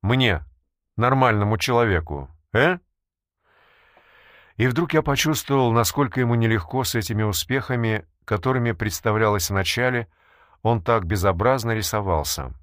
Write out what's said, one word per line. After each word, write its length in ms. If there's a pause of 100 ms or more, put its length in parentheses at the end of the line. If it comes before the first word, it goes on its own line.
Мне, 420 (540)
нормальному 600
человеку, 720 (240)
э?» 260 (1800)
И 100
вдруг 260
я 100
почувствовал, 680
насколько 480
ему 160
нелегко 480
с 120
этими 280
успехами, 840 (180)
которыми 480
представлялось 760
вначале, 600 (540)
он 200
так 220
безобразно 680
рисовался. 920